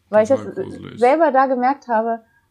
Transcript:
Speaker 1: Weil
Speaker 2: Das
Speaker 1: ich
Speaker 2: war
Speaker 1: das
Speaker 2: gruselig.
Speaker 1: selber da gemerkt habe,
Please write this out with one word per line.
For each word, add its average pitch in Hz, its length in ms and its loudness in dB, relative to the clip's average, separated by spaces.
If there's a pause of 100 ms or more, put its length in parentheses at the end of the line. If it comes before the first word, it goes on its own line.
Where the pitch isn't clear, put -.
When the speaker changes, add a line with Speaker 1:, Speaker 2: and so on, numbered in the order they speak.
Speaker 1:
Weil 214 160 2
Speaker 2:
Das 254 140 2
Speaker 1:
ich 208 60 -12
Speaker 2:
war 202 80 -12
Speaker 1:
das 190 100 -8
Speaker 2:
gruselig. - 360 -14
Speaker 1:
selber 294 320 4
da 262 140 4
gemerkt 262 420 -2
habe, 226 340 -2 (300)